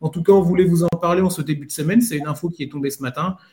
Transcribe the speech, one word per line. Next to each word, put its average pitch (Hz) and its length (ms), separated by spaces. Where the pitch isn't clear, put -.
En 160 80
tout 170 120
cas, 196 120
on 196 80
voulait 180 240
vous 170 180
en 175 60
parler 175 320
en 185 80
ce 180 120
début 143 240
de - 60
semaine. 175 300
C'est 190 160
une 147 100
info 151 220
qui 165 120
est 135 80
tombée 139 200
ce 139 120
matin, 151 360